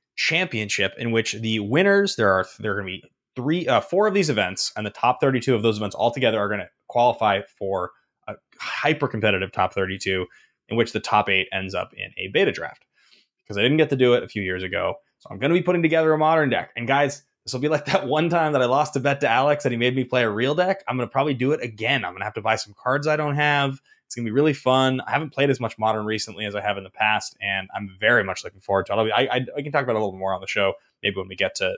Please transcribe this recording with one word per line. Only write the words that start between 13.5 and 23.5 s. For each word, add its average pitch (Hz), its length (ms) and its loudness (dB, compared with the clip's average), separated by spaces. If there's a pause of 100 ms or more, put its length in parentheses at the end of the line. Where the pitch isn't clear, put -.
I 101 40 0
didn't 135 160 4
get 156 140 2
to 139 40 0
do 127 180 6
it 117 100 2
a 90 40 -12
few 104 140 -8
years 92 220 -4
ago, 92 320 -2 (240)
so - 120 -20
I'm 101 60 -12
gonna 135 160 0
be 180 80 2
putting 175 220 0
together 160 300 4
a 156 40 2
Modern 156 320 4
deck. 90 260 -2
And 117 120 -6
guys, 139 360 2 (220)
this 104 80 -8
will 123 80 -4
be 147 80 0
like 151 160 0
that 190 220 0
one 156 200 2
time 160 260 2
that 131 80 4
I 123 40 4
lost 139 300 2
a 135 40 0
bet 139 220 0
to 135 80 2
Alex 143 360 2
and 127 60 2
he 120 60 -2
made 123 180 2
me 131 80 0
play 123 200 2
a 110 60 2
real 123 260 0
deck. 185 320 0
I'm 127 100 -2
gonna 120 100 -2
probably 139 280 0
do 127 160 0
it 151 100 -2
again. 113 420 -4
I'm 90 100 -8
gonna 95 120 -8
have 104 80 -8
to 110 80 -8
buy 110 140 2
some 104 180 -10
cards 143 320 -2
I 151 100 2
don't 147 200 -2
have. 143 440 0 (260)